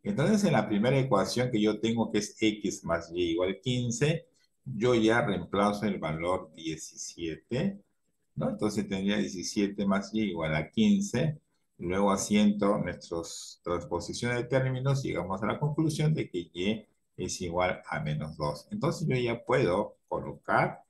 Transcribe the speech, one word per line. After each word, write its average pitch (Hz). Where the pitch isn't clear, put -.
Entonces, 175
en 156
la 110
primera 117
ecuación 123
que 107
yo 107
tengo, 113
que 104
es -
X 104
más 82
Y 85
igual 90
a 98
quince, 123
yo 117
ya 113
reemplazo 101
el 95
valor 82
diecisiete, 82
¿no? 151
Entonces, 104
tendría 101
diecisiete 98
más 98
Y 110
igual 80
a 78
quince. 110
Luego, 95
haciendo 104
nuestras -
transposiciones 101
de 120
términos, 131
llegamos 90
a 104
la 113
conclusión 151
de 113
que 87
Y 101
es -
igual 90
a 80
menos 76
dos. 73
Entonces, 151
yo 131
ya 117
puedo 107
colocar -